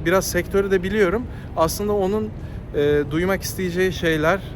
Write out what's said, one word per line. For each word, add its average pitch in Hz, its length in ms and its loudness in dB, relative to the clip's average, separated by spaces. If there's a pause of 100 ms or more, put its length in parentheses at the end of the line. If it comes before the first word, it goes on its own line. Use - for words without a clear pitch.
biraz 180 220 4
sektörü 190 440 0
de 185 120 2
biliyorum. 196 400 2 (340)
Aslında 185 360 2
onun, 208 360 0 (460)
e, 147 360 2
duymak 180 300 0
isteyeceği 185 520 -2
şeyler, 165 460 2 (160)